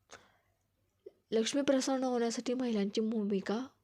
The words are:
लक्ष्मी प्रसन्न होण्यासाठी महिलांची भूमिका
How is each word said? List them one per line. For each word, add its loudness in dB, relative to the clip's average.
लक्ष्मी 2
प्रसन्न 2
होण्यासाठी 0
महिलांची 0
भूमिका 0